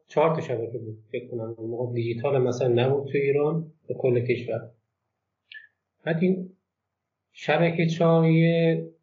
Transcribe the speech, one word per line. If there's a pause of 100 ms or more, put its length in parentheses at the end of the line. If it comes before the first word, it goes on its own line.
چهار
تا
شبکه
بود (140)
فکر
کنم،
اون
موقع
دیجیتال
مثلاً
نبود
تو
ایران، (160)
به
کل
کشور. (1300)
بعد
این (840)
شبکه
چهار
یه (160)